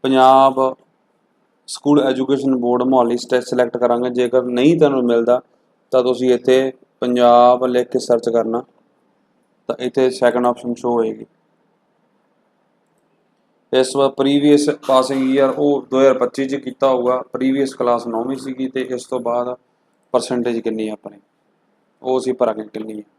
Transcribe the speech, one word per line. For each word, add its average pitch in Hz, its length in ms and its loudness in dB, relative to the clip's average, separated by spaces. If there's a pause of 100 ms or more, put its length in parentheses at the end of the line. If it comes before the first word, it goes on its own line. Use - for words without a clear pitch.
ਪੰਜਾਬ 131 760 4 (880)
ਸਕੂਲ 143 340 0
ਐਜੂਕੇਸ਼ਨ 131 540 -2
ਬੋਰਡ 123 280 -2
ਮੋਹਾਲੀ 123 340 2
ਸਟੇਟ 123 260 -2
ਸਿਲੈਕਟ 120 340 -2
ਕਰਾਂਗੇ। 120 320 0
ਜੇਕਰ 123 340 0
ਨਹੀਂ 127 360 2
ਤੁਹਾਨੂੰ 139 240 2
ਮਿਲਦਾ 120 380 2 (500)
ਤਾਂ 127 120 2
ਤੁਸੀਂ 127 300 0
ਇੱਥੇ 131 400 2 (260)
ਪੰਜਾਬ 123 640 4
ਲਿਖ 123 220 -2
ਕੇ 127 120 -4
ਸਰਚ 117 300 -2
ਕਰਨਾ, 117 340 -2 (1040)
ਤਾਂ - 120 -4
ਇੱਥੇ 127 300 0
ਸੈਕਿੰਡ 123 360 0
ਆਪਸ਼ਨ 120 280 -4
ਸ਼ੋ 120 180 -6
ਹੋਏਗੀ। 110 340 -4 (2500)
ਇਸ 131 200 0
ਤੋਂ 139 80 0
ਬਾਅਦ 135 100 2
ਪ੍ਰੀਵੀਅਸ 147 580 2 (180)
ਪਾਸਿੰਗ 131 480 0
ਈਅਰ, 135 220 2
ਉਹ 143 340 -2
ਦੋ 131 80 0
ਹਜ਼ਾਰ 135 180 4
ਪੱਚੀ 131 280 -4
'ਚ 135 100 -6
ਕੀਤਾ 135 320 -4
ਹੋਊਗਾ, 127 360 0 (100)
ਪ੍ਰੀਵੀਅਸ 131 400 -2
ਕਲਾਸ 120 340 -2
ਨੌਵੀਂ 120 300 -6
ਸੀਗੀ, 131 300 -8
ਤੇ 131 140 -6
ਇਸ 127 240 -8
ਤੋਂ 127 140 -6
ਬਾਅਦ 120 380 -6 (540)
ਪਰਸੈਂਟੇਜ 120 480 -4
ਕਿੰਨੀ 110 280 -6
ਆ 107 60 -8
ਆਪਣੀ, 101 240 -18 (840)
ਉਹ 131 180 -2
ਅਸੀਂ 127 140 -4
ਭਰਾਂਗੇ 110 300 -2
ਕਿੰਨੀ 110 340 -12
ਹੈ। 104 60 -14 (160)